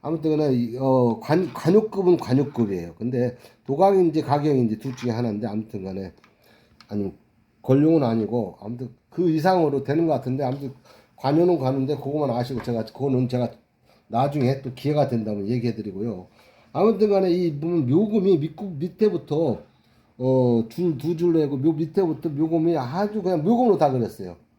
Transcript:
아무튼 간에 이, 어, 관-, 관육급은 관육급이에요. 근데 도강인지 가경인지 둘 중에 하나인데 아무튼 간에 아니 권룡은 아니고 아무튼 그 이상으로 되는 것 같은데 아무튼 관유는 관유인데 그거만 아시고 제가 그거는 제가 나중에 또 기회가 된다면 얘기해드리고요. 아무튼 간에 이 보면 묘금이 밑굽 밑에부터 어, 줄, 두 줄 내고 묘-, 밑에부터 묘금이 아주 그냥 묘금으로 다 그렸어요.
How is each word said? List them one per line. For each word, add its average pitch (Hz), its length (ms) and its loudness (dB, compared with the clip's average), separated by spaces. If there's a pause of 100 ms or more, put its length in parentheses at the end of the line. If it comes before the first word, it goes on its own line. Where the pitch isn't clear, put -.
아무튼 156 360 0
간에 151 160 2
이, 120 240 -2
어, 127 420 4
관-, 160 320 0
관육급은 190 680 2
관육급이에요. 110 760 -2
근데 123 440 -4 (280)
도강인지 170 560 2
가경인지 139 560 2
둘 131 180 -10
중에 123 140 -4
하나인데 113 380 -4
아무튼 107 360 -8
간에 95 300 -10 (760)
아니 101 220 -4 (520)
권룡은 147 400 4
아니고 113 580 -2
아무튼 120 300 -12 (180)
그 170 220 0
이상으로 156 520 2
되는 160 220 0
것 160 80 0
같은데 131 300 -4
아무튼 135 300 -6 (420)
관유는 165 420 2
관유인데 135 380 -2
그거만 139 340 -4
아시고 123 320 -4
제가 113 240 -4
그거는 127 440 -2
제가 123 200 -2 (580)
나중에 135 540 0
또 131 140 -10
기회가 147 320 0
된다면 107 400 -4
얘기해드리고요. 104 800 -4 (440)
아무튼 202 380 2
간에 190 220 2
이 170 280 0
보면 160 300 0
묘금이 196 480 2
밑굽 180 400 -6
밑에부터 165 840 -2 (540)
어, 127 520 2
줄, 165 300 -2
두 160 180 -2
줄 170 160 2
내고 147 240 2
묘-, 151 160 2
밑에부터 160 560 -2
묘금이 160 480 0
아주 185 460 -4
그냥 175 200 0
묘금으로 226 360 4
다 147 120 4
그렸어요. 98 440 -4 (240)